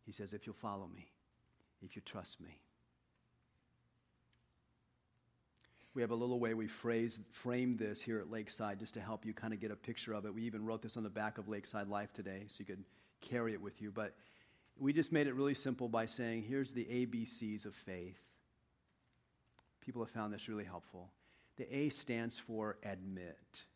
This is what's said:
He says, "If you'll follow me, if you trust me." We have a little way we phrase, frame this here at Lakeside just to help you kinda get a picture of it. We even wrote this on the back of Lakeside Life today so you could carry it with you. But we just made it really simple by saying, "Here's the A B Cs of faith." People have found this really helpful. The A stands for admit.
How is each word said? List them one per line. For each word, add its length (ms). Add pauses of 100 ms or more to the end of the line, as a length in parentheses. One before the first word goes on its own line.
He 60
says, 220
"If 140
you'll 80
follow 320
me, 260 (680)
if 140
you 60
trust 380
me." 240 (3250)
We 80
have 100
a 40
little 240
way 160
we 120
phrase, 520 (120)
frame 460
this 240
here 160
at 140
Lakeside 480
just 160
to 60
help 220
you 120
kinda 220
get 120
a 60
picture 380
of 120
it. 80
We 120
even 200
wrote 160
this 160
on 60
the 80
back 260
of 100
Lakeside 420
Life 220
today 360
so 120
you 60
could 200 (340)
carry 340
it 80
with 200
you. 100
But 260 (600)
we 160
just 180
made 160
it 60
really 200
simple 340
by 200
saying, 360
"Here's 280
the 180
A 160
B 200
Cs 400
of 100
faith." 440 (1600)
People 220
have 80
found 220
this 140
really 160
helpful. 500 (440)
The 180
A 140
stands 500
for 420
admit. 840 (100)